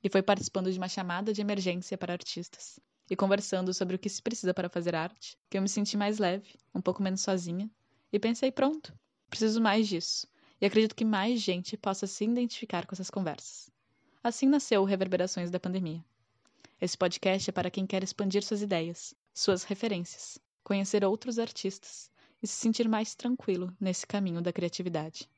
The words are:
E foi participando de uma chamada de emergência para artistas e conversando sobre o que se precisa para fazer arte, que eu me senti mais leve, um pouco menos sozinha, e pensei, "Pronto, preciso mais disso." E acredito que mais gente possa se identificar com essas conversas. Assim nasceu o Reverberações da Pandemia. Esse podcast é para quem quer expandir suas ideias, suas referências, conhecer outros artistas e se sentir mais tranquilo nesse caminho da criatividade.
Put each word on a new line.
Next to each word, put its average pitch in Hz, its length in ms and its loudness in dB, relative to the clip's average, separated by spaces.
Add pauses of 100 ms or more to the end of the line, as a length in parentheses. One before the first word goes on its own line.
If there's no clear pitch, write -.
E 196 60 2
foi 190 140 4
participando 196 480 0
de 185 80 -2
uma 185 100 -4
chamada 185 420 -2
de 214 100 -2
emergência 190 540 -2
para 180 180 -4
artistas - 640 -10 (300)
e 185 60 0
conversando 190 580 2
sobre 185 220 0
o 185 40 -2
que - 80 -4
se - 140 -6
precisa 180 320 -2
para 180 160 -2
fazer 170 260 -2
arte, - 420 -6 (120)
que - 80 -4
eu 196 40 2
me 190 60 0
senti 208 300 0
mais 208 200 0
leve, 196 380 0 (180)
um 185 80 -2
pouco 185 220 0
menos 190 160 0
sozinha, 185 500 -2 (420)
e 208 60 0
pensei, 226 340 2
"Pronto, 302 420 0 (360)
preciso 220 300 2
mais 220 280 6
disso." - 380 -2 (360)
E 190 40 4
acredito 214 300 4
que - 80 0
mais 220 380 2
gente 180 340 -2
possa 196 320 -2
se - 160 -4
identificar 233 600 -2
com - 100 -10
essas 185 140 -8
conversas. - 600 -6 (540)
Assim 240 240 2
nasceu 269 340 6
o 196 40 6
Reverberações 185 680 0
da 180 80 -2
Pandemia. 175 420 -2 (800)
Esse - 180 -2
podcast 190 520 2
é 190 40 -6
para 180 160 0
quem 190 160 -2
quer 190 160 0
expandir 196 420 0
suas 208 180 -2
ideias, 170 520 -2 (200)
suas 185 300 2
referências, - 760 -4 (240)
conhecer 196 400 2
outros 220 340 0
artistas - 720 -6 (320)
e 214 60 -6
se - 80 -6
sentir 226 320 2
mais 220 260 0
tranquilo 185 640 -2
nesse 185 300 -2
caminho 185 340 0
da 175 120 0
criatividade. 170 840 -4